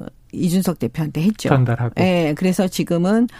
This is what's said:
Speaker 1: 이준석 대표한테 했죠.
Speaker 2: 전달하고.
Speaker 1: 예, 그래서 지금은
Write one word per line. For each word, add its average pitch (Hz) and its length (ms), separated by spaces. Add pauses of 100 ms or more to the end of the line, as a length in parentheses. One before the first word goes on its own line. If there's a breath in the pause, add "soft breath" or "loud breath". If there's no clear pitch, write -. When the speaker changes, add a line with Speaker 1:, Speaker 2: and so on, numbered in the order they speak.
(320)
Speaker 1:
이준석 180 480
대표한테 151 440
했죠. 202 260
Speaker 2:
전달하고. 120 500
Speaker 1:
예, 175 380
그래서 185 300
지금은 180 600 (120 loud breath)